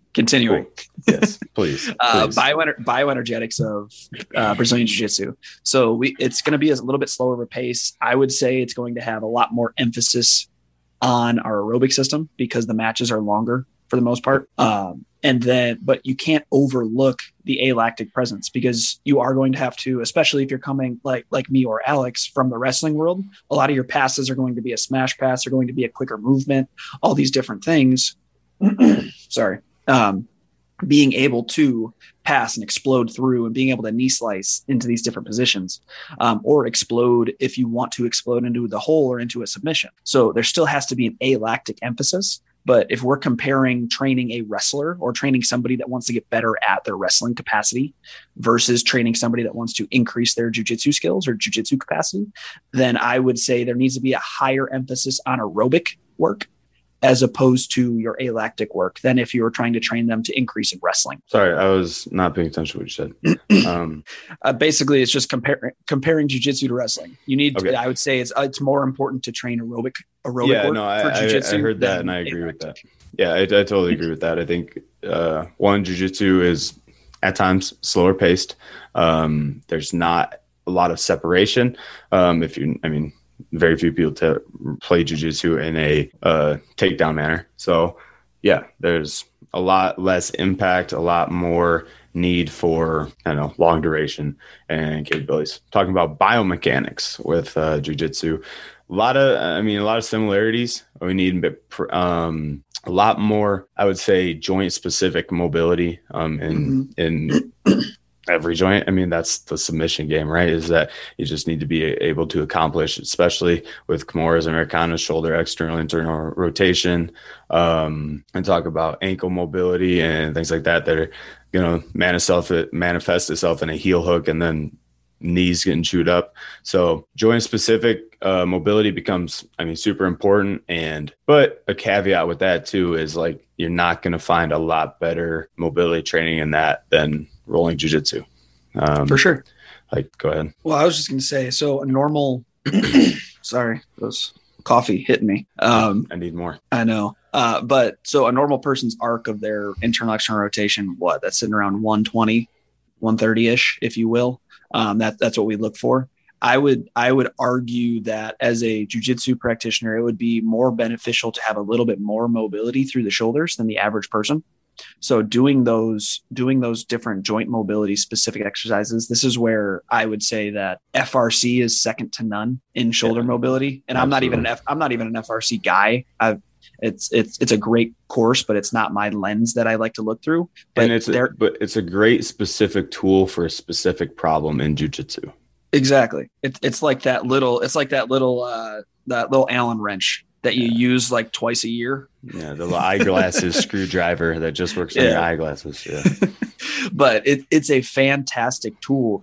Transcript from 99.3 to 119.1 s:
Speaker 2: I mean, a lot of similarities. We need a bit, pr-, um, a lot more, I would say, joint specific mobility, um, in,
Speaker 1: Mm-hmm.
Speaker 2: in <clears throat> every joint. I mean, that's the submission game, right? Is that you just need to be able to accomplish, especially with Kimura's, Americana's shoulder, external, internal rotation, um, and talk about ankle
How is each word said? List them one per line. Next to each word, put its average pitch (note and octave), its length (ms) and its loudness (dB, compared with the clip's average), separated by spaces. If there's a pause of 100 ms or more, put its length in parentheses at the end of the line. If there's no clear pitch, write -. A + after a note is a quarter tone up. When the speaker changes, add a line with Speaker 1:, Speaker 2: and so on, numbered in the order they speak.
Speaker 2:
I E2+ 220 -2
mean, G#2+ 180 0
a G#2 60 -2
lot A2+ 140 0
of A2 60 -4
similarities. A2 760 0 (160)
We F2+ 140 -2
need F#2 240 2
a - 20 -2
bit, - 300 -4
pr-, - 240 -6
um, E2 720 -2 (220)
a F2 60 -8
lot G2+ 280 2
more, G#2 480 0 (100)
I G2+ 80 2
would F#2+ 140 0
say, F#2 340 2
joint F#2 400 -2
specific E2+ 580 -2
mobility, E2+ 680 0 (120)
um, D#2+ 280 -4
in, C3 580 -2
Speaker 1:
Mm-hmm. - 40 -2 (640)
Speaker 2:
in - 160 4 (220)
<clears throat> - 240 -10
every E2+ 260 0
joint. F#2+ 320 4
I F#2 40 0
mean, F#2 180 2
that's E2 300 -2
the - 180 -8
submission D#2+ 500 -2
game, D#2 200 0
right? E2+ 220 2
Is D#2+ 200 0
that D#2+ 200 4 (280)
you - 80 -4
just D2 220 -6
need E2 140 -2
to D#2 40 -4
be D#2 180 0
able D#2 440 0
to D2+ 140 -2
accomplish, D#2+ 560 -2
especially E2+ 680 0 (240)
with D#2 200 -4
Kimura's, E2 400 2
Americana's E2 540 0
shoulder, D#2+ 340 -2
external, E2 420 -2
internal D#2+ 580 -2
rotation, F2 760 0 (380)
um, D#2 720 0 (100)
and F#2 120 -4
talk F2 200 2
about D#2+ 360 -2
ankle F#2 280 -2